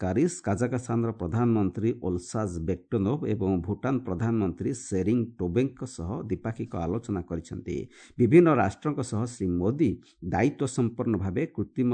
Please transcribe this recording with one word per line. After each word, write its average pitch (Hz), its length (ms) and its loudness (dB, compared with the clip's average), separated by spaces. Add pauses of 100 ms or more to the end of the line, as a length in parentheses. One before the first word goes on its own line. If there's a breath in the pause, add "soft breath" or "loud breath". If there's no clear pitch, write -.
କାରିସ୍, 101 400 0
କାଜାକସ୍ତାନର 117 720 0
ପ୍ରଧାନମନ୍ତ୍ରୀ 107 760 2 (120)
ଓଲସାଜ 92 480 -2 (160)
ବେକ୍ଟୋନୋଭ 98 600 0
ଏବଂ 104 240 0 (120)
ଭୁଟାନ 101 400 -2
ପ୍ରଧାନମନ୍ତ୍ରୀ 101 720 0
ସେରିଂ 101 460 0 (180)
ଟୋବେଙ୍କ 120 480 0
ସହ 85 240 -8 (160)
ଦ୍ୱିପାକ୍ଷିକ 117 500 -6
ଆଲୋଚନା 92 460 -4
କରିଛନ୍ତି। - 540 -8 (420 loud breath)
ବିଭିନ୍ନ 151 360 8
ରାଷ୍ଟ୍ରଙ୍କ 135 460 0 (100)
ସହ 107 160 -2
ଶ୍ରୀ 98 200 -6
ମୋଦି 101 440 2 (340 soft breath)
ଦାୟିତ୍ୱ 127 500 0
ସମ୍ପନ୍ନ 120 420 0
ଭାବେ 95 300 -2
କୃତ୍ରିମ 123 480 -2